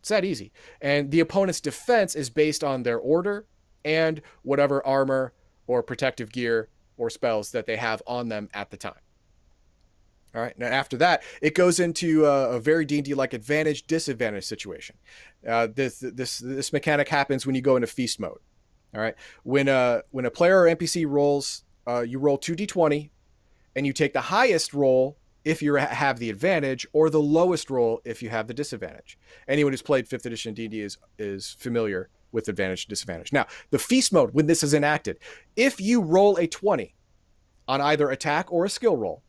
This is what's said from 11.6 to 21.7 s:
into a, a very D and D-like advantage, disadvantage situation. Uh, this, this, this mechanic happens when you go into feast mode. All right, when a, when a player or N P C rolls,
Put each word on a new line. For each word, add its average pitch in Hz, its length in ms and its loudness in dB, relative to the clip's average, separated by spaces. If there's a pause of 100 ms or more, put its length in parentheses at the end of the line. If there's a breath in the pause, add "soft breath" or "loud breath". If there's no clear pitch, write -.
into 165 460 2
a, 135 300 2
a 120 40 -2
very 156 240 2
D 143 120 -2
and 143 80 -2
D-like 135 300 -2
advantage, 147 520 -2
disadvantage 120 580 -2
situation. - 520 -12 (500 loud breath)
Uh, 113 280 0
this, 131 260 -4
this, 123 380 -8
this 131 340 -8
mechanic 143 360 0
happens 139 380 0
when 135 80 -2
you 127 80 -2
go 131 140 4
into 120 100 0
feast - 340 -6
mode. 90 180 -8 (560)
All 110 60 -8
right, 113 140 -4 (280 loud breath)
when 139 260 2
a, 123 420 2
when 127 160 -4
a 117 40 0
player 185 300 6
or 170 80 8
N 165 80 4
P 165 100 -6
C 160 200 -2
rolls, 143 580 0 (220)